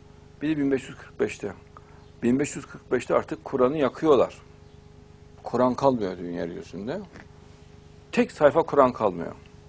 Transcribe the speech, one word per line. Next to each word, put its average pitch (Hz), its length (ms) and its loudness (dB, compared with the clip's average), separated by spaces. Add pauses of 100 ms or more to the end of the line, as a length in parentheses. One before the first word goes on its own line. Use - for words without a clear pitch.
(420)
Biri 151 160 -2
bin 139 120 0
beş 131 180 -2
yüz 131 80 -18
kırk - 240 -12
beşte. 104 320 -6 (720)
Bin 123 180 2
beş 143 160 -4
yüz 147 100 -12
kırk - 260 -18
beşte 127 220 0
artık 127 300 -2
Kur'an'ı 131 340 0
yakıyorlar. 131 600 2 (1040)
Kur'an 123 320 2
kalmıyor 113 440 0
dünya 87 260 -6
yeryüzünde. 90 560 -10 (1120)
Tek 233 200 0
sayfa 151 300 4
Kur'an 139 300 4
kalmıyor. 92 400 -2 (360)